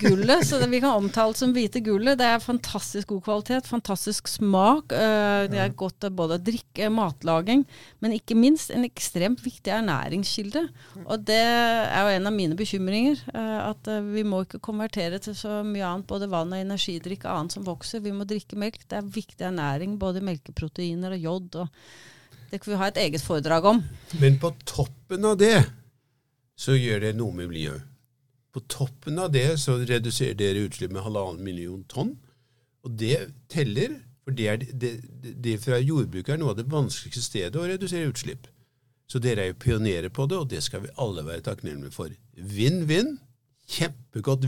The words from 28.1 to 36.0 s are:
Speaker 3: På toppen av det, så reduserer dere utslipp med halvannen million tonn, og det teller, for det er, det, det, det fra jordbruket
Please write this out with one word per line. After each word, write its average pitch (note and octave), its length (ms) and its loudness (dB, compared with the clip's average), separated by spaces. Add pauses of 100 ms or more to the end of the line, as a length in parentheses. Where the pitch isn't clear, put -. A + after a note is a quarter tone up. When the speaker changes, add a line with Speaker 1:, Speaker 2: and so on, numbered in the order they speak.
Speaker 3:
På C3 60 -8
toppen - 580 -6
av F#3 140 -2
det, C#3 260 4
så C3+ 220 0
reduserer A#2+ 560 0
dere G2+ 300 2
utslipp F#2 260 -6
med G2 100 -8
halvannen G2 400 -4
million F#2 420 -8
tonn, A3 320 -4 (680)
og A#2 140 -8
det A2 320 0 (180)
teller, D3+ 460 -2 (260)
for C3 160 -6
det G#2+ 120 0
er, G#2+ 100 0
det, B2 320 -6 (320)
det, A#2+ 180 -14
det A#2 220 0
fra B2 180 2
jordbruket B2+ 540 0